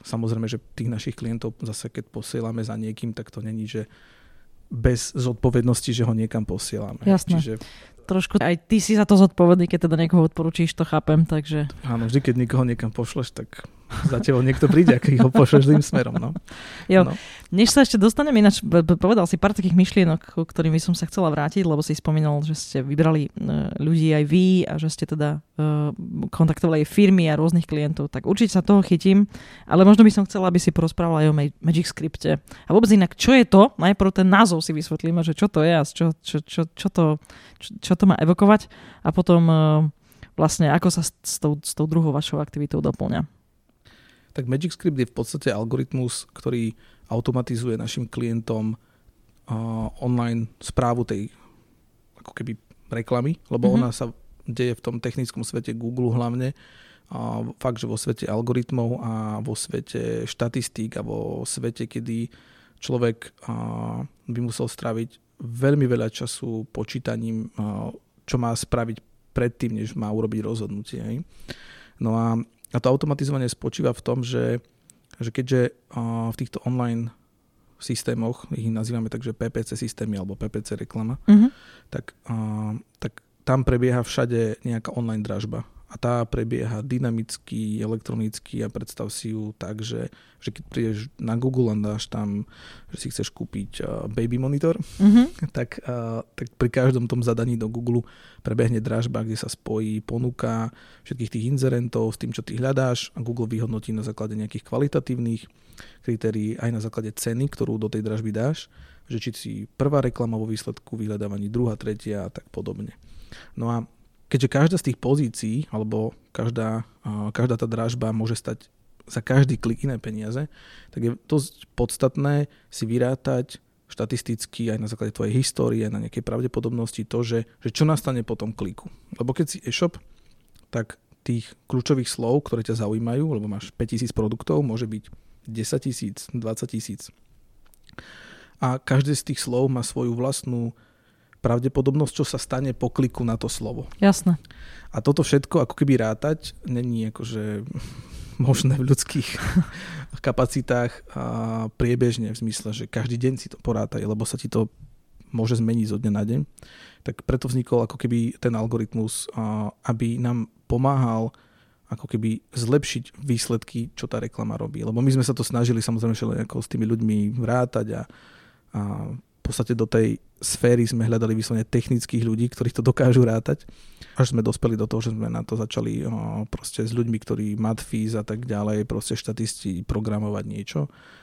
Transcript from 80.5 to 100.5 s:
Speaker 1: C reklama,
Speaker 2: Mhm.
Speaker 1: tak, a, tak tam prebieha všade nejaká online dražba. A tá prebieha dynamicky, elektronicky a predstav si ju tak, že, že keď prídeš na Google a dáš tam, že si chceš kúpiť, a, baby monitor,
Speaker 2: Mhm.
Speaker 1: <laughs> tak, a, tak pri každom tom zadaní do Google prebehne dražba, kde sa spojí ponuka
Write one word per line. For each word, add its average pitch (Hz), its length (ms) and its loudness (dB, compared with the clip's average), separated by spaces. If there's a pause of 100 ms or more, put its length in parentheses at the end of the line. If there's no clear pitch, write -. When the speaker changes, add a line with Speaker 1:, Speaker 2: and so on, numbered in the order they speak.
Speaker 1:
C - 140 -10
reklama, 113 520 -6
Speaker 2:
Mhm. 214 220 8 (400)
Speaker 1:
tak, - 260 -10 (120)
a, 120 80 -6 (640)
tak - 140 -8 (320)
tam 131 180 2
prebieha 123 380 2
všade 117 640 -2
nejaká 117 260 -6
online 110 320 -4
dražba. 110 400 -6 (220)
A - 160 -18
tá 120 260 -2
prebieha 113 560 -4
dynamicky, 113 960 -4
elektronicky 110 880 -6
a - 60 -10
predstav 107 420 -10
si - 160 -10
ju 107 240 -8
tak, 104 240 -10
že, 113 320 -8 (320)
že - 80 -6
keď - 160 -14
prídeš 110 320 -4 (240)
na 117 160 -2
Google 127 320 0
a 107 80 0
dáš 104 320 -4
tam, 104 400 -6 (400)
že - 80 -14
si - 80 -10
chceš 110 240 -6
kúpiť, - 480 -10
a, - 300 -8
baby 117 260 -4
monitor, 143 400 0 (220)
Speaker 2:
Mhm. 214 320 8 (100)
Speaker 1:
<laughs> - 180 -6
tak, 120 280 -6
a, 113 400 -6
tak - 320 -12
pri 123 160 2
každom 127 340 4
tom 123 160 0
zadaní 117 320 0
do 113 140 -4
Google 120 340 0 (380)
prebehne 113 400 0
dražba, 117 420 -2
kde 110 140 -4
sa - 100 -8
spojí 110 540 -4
ponuka 113 720 -4 (320)